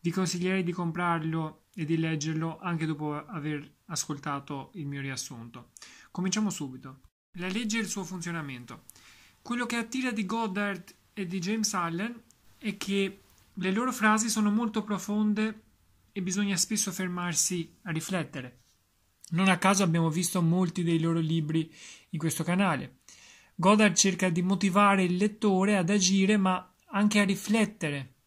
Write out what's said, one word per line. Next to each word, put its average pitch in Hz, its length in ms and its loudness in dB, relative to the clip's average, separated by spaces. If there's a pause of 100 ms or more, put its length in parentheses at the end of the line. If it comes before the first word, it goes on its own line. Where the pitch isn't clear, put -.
Vi 170 100 -2
consiglierei 185 540 0
di 170 80 -2
comprarlo 165 1000 -2
e 165 100 -6
di 165 120 0
leggerlo 160 600 -2
anche 165 280 -2
dopo 151 280 -4
aver 151 640 -8 (100)
ascoltato 143 880 -8
il 160 120 -10
mio 139 140 -8
riassunto. 123 680 -12 (400)
Cominciamo 190 400 -2
subito. 135 520 -10 (320)
La 175 120 -8
legge 214 320 -2
e 226 40 0
il 196 60 -4
suo 196 140 -6
funzionamento. 160 800 -8 (580)
Quello 240 240 -4
che 233 120 -4
attira 247 340 -4
di 208 160 -2
Goddard 202 680 -4 (200)
e 202 120 -6
di 180 140 -4
James 208 360 -2
Allen 185 460 -4 (380)
è 208 180 -6
che 196 460 -2 (380)
le 185 120 0
loro 240 180 0
frasi 220 400 2
sono 208 220 2
molto 220 320 0
profonde 214 760 0 (500)
e 196 100 -6
bisogna 196 340 0
spesso 202 360 -2
fermarsi 175 920 -2
a 185 80 -10
riflettere. 151 720 -6 (680)
Non 180 180 2
a 180 100 4
caso 190 240 4
abbiamo 165 280 4
visto 175 300 0
molti 175 440 2
dei 165 160 2
loro 165 180 2
libri 160 500 0 (420)
in 160 100 -6
questo 160 240 -2
canale. 175 560 0 (560)
Goddard 202 400 6
cerca 185 320 2
di 175 140 2
motivare 196 600 4
il 180 140 2
lettore 202 600 4
ad 180 140 2
agire, 196 460 4
ma 185 360 0 (180)
anche 208 280 2
a 202 60 6
riflettere 196 920 0 (120)